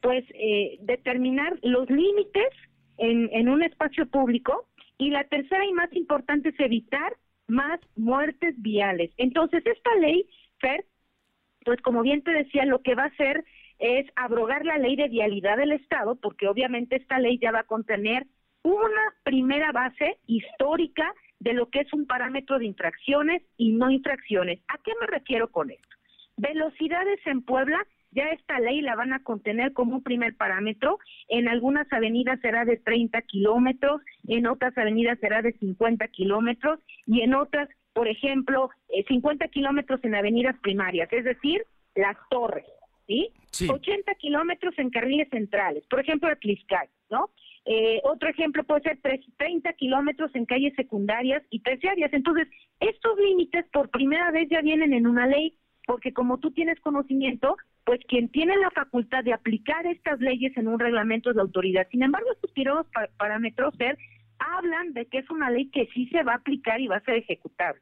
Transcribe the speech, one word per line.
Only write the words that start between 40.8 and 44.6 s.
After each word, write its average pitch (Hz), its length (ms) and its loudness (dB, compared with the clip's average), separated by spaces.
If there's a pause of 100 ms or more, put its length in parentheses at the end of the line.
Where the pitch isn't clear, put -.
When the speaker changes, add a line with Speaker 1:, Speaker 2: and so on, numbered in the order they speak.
Speaker 1:
es 233 140 0
decir, 294 400 -2 (300)
las 196 240 0 (100)
torres, 240 380 -2 (400)
¿sí? 302 240 -2 (200)
Speaker 2:
Sí. 359 200 -4
Speaker 1:
Ochenta 392 460 -2
kilómetros 330 640 -4